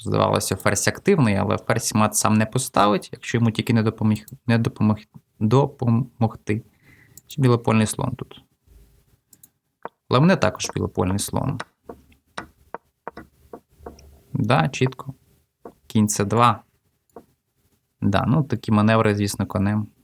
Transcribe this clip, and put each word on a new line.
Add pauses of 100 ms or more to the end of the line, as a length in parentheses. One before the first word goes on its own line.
здавалося,
ферзь
активний,
але
ферзь
мат
сам
не
поставить,
якщо
йому
тільки
не
допоміг, (200)
не
допомог... (440)
допомогти. (640)
Чи
білопольний
слон
тут? (1600)
Але
в
мене
також
білопольний
слон. (2750)
Да,
чітко. (720)
Кінь
С
два. (1400)
Да,
ну
такі
маневри,
звісно,
конем. (140)